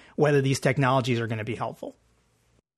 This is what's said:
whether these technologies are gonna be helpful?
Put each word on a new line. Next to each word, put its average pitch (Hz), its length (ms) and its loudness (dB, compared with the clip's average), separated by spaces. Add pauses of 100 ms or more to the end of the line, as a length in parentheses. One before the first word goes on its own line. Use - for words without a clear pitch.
(160)
whether 143 260 4
these 135 200 0
technologies 131 580 2
are 113 80 -4
gonna 110 160 -6
be 107 120 -8
helpful? 120 400 -10 (840)